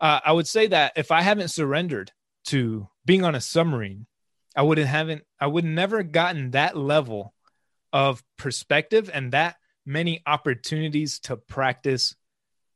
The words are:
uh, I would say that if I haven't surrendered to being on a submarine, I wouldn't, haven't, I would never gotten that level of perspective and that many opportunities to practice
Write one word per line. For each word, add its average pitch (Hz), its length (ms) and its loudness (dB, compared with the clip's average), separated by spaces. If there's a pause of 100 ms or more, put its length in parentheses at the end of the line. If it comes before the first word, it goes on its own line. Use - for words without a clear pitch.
uh, 151 240 4
I 151 80 4
would 170 140 2
say 220 200 2
that 156 300 4
if 156 140 0
I 165 100 4
haven't 202 260 2
surrendered 147 640 -4 (360)
to 113 420 -2 (160)
being 185 180 4
on 160 120 0
a 123 60 -6
submarine, 113 640 -2 (500)
I 139 80 2
wouldn't, 151 240 4
haven't, 156 360 -4 (160)
I 139 80 0
would 165 180 0
never 190 380 -2
gotten 160 480 -2
that 147 240 2
level 139 580 -2 (600)
of 139 280 0 (160)
perspective 156 760 0
and 131 180 -6
that 160 240 2 (300)
many 165 400 -2
opportunities 151 960 -2
to 123 160 -10
practice 131 800 -2 (600)